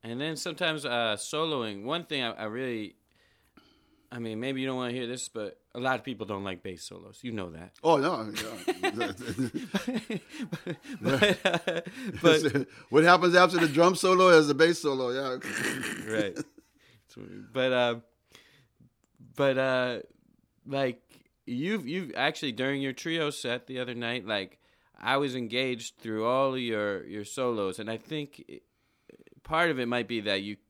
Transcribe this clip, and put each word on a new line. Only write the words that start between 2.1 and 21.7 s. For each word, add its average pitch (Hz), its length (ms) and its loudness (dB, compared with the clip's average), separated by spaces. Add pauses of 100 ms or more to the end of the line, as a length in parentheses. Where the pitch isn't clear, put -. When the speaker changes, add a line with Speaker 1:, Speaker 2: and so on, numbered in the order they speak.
Speaker 1:
I, 117 100 -2
I - 120 -8
really, 113 500 -6 (1160)
I 123 60 -12
mean, 113 200 -6
maybe 131 220 -4
you 131 60 -2
don't 131 100 -4
wanna 123 160 -4
hear 123 140 -4
this, 123 220 -8
but 107 300 -8 (160)
a 123 60 -8
lot 131 180 0
of 107 60 -10
people 110 220 -8
don't 98 180 -6
like 92 180 -8
bass 92 220 -12
solos. 95 380 -18
You 123 100 -8
know 95 180 -6
that. 82 220 -16 (100)
Speaker 2:
Oh, 160 140 6
no. 110 340 0
Yeah. 113 600 -4
Speaker 1:
<laughs> 196 1300 -4 (840)
But, 135 440 2
uh, 170 360 0 (420)
but 151 440 4 (120)
Speaker 2:
<laughs> - 120 -20
What 151 140 8
happens 175 300 8
after 180 240 8
the 170 100 6
drum 170 280 6
solo 185 320 6
is 156 180 10
the 143 80 2
bass 165 280 4
solo, 131 280 0
yeah. 131 280 -4 (680)
<laughs> 110 60 -4
Speaker 1:
Right. 104 260 0 (1120)
But, 131 200 2
uh, 123 220 4 (1400)
but, 135 220 2
uh, 127 400 0 (680)
like, 135 340 -2 (460)
you've, 147 420 -4